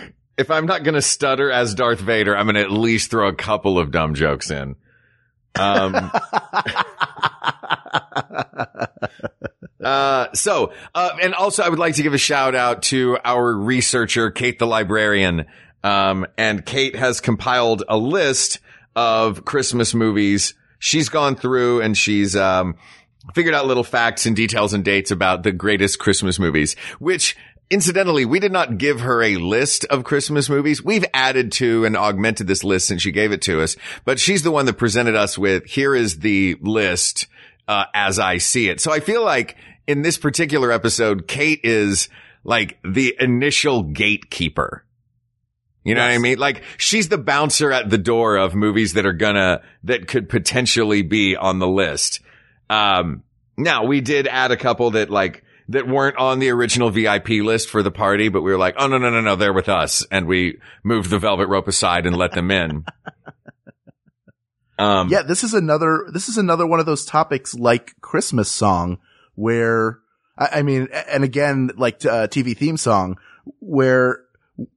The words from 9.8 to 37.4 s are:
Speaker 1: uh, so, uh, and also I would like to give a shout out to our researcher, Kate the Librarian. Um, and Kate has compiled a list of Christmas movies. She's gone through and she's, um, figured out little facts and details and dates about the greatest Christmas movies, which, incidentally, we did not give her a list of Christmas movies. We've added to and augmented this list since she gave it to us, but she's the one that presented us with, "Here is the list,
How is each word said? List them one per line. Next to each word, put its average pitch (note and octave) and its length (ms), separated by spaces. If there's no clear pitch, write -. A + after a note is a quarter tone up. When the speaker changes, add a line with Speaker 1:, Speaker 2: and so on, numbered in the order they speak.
Speaker 1:
uh, C3+ 500
so, E3 400
uh, F3 160
and F#3 120
also G3 300
I F3 60
would D#3+ 100
like E3 160
to D3 80
give D3 100
a C#3 40
shout C3+ 380
out B2 280
to B2+ 400
our B2 320
researcher, A#2 760
Kate B2 280
the A2+ 80
Librarian. G2+ 800
Um, G2 420
and G#2+ 280
Kate C3+ 300
has B2 240
compiled A#2 680
a A2 80
list C#3 600
of A2+ 480
Christmas A#2+ 500
movies. G#2 600
She's D#3 300
gone C#3+ 260
through B2 460
and A2 160
she's, G2+ 380
um, F#2 400
figured E3 220
out C#3 120
little B2+ 160
facts A#2 420
and A2+ 100
details G#2+ 380
and G2+ 100
dates G2 280
about F#2 320
the F2+ 80
greatest F#2+ 480
Christmas F#2 400
movies, D#2 360
which, E3 360
incidentally, F3 560
we D3 140
did G3 120
not D#3 260
give C3+ 240
her A#2+ 220
a G#2 140
list G#2+ 480
of C3 180
Christmas C#3+ 460
movies. C#3+ 340
We've G3 300
added C3 400
to A#2 320
and A2 120
augmented G#2 500
this F#2+ 160
list F#2+ 240
since F2 140
she G2 100
gave G#2+ 200
it F#2+ 120
to D#2+ 180
us, D#2+ 140
but C3 140
she's F#3 240
the E3 80
one C#3+ 140
that A#2 80
presented A#2 420
us G#2 220
with, F#2+ 280
"Here C#3 300
is G#2 240
the G2 420
list, G2+ 640